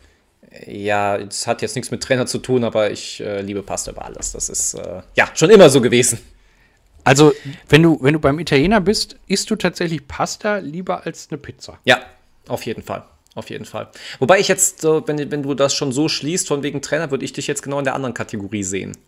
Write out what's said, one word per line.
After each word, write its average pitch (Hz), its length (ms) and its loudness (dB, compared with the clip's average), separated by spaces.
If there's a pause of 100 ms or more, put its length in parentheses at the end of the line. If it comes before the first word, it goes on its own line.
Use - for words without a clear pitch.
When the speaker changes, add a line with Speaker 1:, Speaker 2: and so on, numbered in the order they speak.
(680)
Speaker 1:
Ja, 101 500 -2
es - 300 -8
hat 117 140 -4
jetzt 110 140 -6
nichts 120 160 -8
mit 113 120 -6
Trainer 123 240 0
zu 120 120 -6
tun, 127 260 0
aber 107 280 0
ich, - 280 -12
äh, 104 220 -6
liebe 98 200 -8
Pasta - 280 -8
über - 140 -16
alles. - 280 -12
Das - 160 -8
ist, - 260 -6
äh, 90 280 -10 (140)
ja, 110 180 2
schon 160 160 2
immer 190 180 12
so 131 120 6
gewesen. 120 380 2 (840)
Speaker 2:
Also, 139 280 8 (360)
wenn 151 140 8
du, 165 200 6
wenn 143 120 4
du 156 60 -2
beim 151 180 2
Italiener 170 420 2
bist, 196 360 -2 (100)
isst - 240 -4
du 214 60 0
tatsächlich 165 500 -4
Pasta 208 520 -4
lieber 180 480 -8
als - 240 -12
eine 156 80 -10
Pizza? - 460 -20
Speaker 1:
Ja, 127 160 4 (460)
auf 120 200 -8
jeden 113 160 -8
Fall. 95 220 -10 (300)
Auf 113 160 -14
jeden 107 160 -12
Fall. 110 220 -12 (320)
Wobei 180 200 6
ich - 80 0
jetzt, - 320 0
so, 156 260 2
wenn, 147 240 -4
wenn 147 120 -4
du 139 120 -4
das 135 200 0
schon 143 180 -4
so 147 160 0
schließt, 156 400 -4
von 143 140 -4
wegen 139 200 -6
Trainer, 151 280 -4
würde 135 140 -4
ich 131 80 -10
dich - 140 -10
jetzt 143 160 -6
genau 139 160 -6
in 139 60 -4
der 131 100 -2
anderen 131 200 -6
Kategorie 104 480 -8
sehen. 95 340 -6 (120)